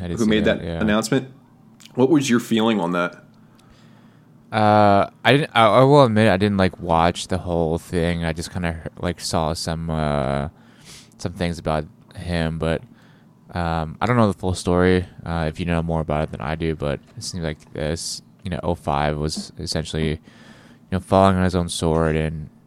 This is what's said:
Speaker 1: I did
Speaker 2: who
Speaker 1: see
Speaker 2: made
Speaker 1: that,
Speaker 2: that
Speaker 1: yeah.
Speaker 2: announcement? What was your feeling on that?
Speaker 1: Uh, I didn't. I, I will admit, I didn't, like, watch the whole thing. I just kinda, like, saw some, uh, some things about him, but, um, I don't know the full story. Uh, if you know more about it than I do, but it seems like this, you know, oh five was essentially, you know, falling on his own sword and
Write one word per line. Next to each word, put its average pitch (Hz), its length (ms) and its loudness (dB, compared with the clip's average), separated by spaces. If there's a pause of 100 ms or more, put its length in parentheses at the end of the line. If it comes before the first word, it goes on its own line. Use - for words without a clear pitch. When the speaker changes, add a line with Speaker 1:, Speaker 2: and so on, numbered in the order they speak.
Speaker 1:
I 87 60 -8
did 85 100 -4
Speaker 2:
who 110 60 0
Speaker 1:
see 107 60 2
Speaker 2:
made 107 140 2
Speaker 1:
that, 110 140 2
Speaker 2:
that - 80 -10
Speaker 1:
yeah. 82 140 -6
Speaker 2:
announcement? 110 480 0 (680)
What 127 160 2
was 139 180 4
your 117 120 4
feeling 110 400 0
on 85 120 -2
that? 87 220 -2 (1400)
Speaker 1:
Uh, 104 580 4 (160)
I 120 80 6
didn't. 143 220 2
I, 113 120 6
I 110 180 6
will 139 200 8
admit, 110 240 4
I 92 80 4
didn't, 101 220 2
like, 92 220 0
watch 85 480 2
the 95 100 -4
whole 85 400 0
thing. 85 460 -2
I 82 80 -2
just 80 200 -8
kinda, 82 460 -6
like, 87 220 -6
saw 80 340 -2
some, 82 340 -6
uh, 73 600 -2 (680)
some 87 160 -8
things 87 280 -4
about 78 260 -4 (300)
him, 85 420 -4
but, 80 240 -2 (720)
um, 82 460 -4
I 95 60 0
don't 123 100 0
know 113 100 4
the 98 120 -2
full 92 160 -4
story. 90 520 2 (180)
Uh, 82 240 -4
if 78 120 -8
you 90 40 -4
know 82 160 -2
more 82 200 -2
about 76 240 -2
it 80 80 -8
than - 80 -12
I 76 160 -6
do, 80 180 -4
but 71 240 -6 (180)
it 113 60 -14
seems 87 220 -8
like - 280 -10
this, - 480 -6 (220)
you 95 80 -10
know, 78 140 -4
oh 87 100 -2
five 73 420 -2
was 78 420 -6
essentially, 80 520 -4
you 76 80 -6 (720)
know, 92 100 -4
falling 95 360 4
on 92 80 2
his 90 100 0
own 85 140 0
sword 80 480 0
and 78 340 -4 (160)